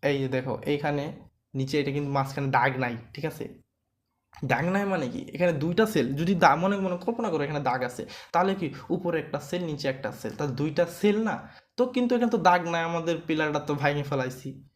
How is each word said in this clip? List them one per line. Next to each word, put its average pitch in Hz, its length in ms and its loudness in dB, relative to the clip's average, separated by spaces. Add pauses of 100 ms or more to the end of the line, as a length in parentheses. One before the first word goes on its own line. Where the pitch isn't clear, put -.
এই 143 200 2
যে 131 60 0
দেখো, 131 260 -2 (180)
এইখানে 143 320 0 (500)
নিচে 135 260 -2
এটা 139 160 0
কিন্তু 143 200 -2
মাঝখানে 139 400 0
দাগ 127 140 4 (140)
নাই, 120 100 -2 (200)
ঠিক 143 100 -10
আছে? 156 200 -6 (1040)
দাগ 131 140 2 (100)
নাই 202 180 2
মানে 160 160 0
কি? - 140 -6 (120)
এখানে 175 180 2 (100)
দুইটা 175 240 4
সেল, 156 200 2 (140)
যদি 170 140 2
দা-, 160 280 6
মনে, 196 120 2 (100)
মনে 180 200 -2
কল্পনা 226 280 -2
করো 147 140 0
এখানে 143 220 -4
দাগ 127 120 -2 (100)
আছে, - 120 -10 (300)
তাহলে 185 280 4
কি 170 60 -2 (300)
উপরে 170 280 -2
একটা - 140 -6 (100)
সেল, 180 220 -4
নিচে 143 240 -4
একটা 131 160 -6 (100)
সেল, 104 160 -6
তাহলে 143 240 -2
দুইটা 156 240 2 (160)
সেল 208 160 6 (120)
না? 175 80 -4 (400)
তো 240 60 4 (120)
কিন্তু 247 220 2
এখানে 233 200 2
তো 190 120 2
দাগ 175 120 6 (120)
নাই, 165 180 0
আমাদের 165 240 0 (120)
পিলারটা 156 420 2
তো 147 60 2
ভাঙে 143 360 2
ফেলাইছি। 131 380 -2 (280)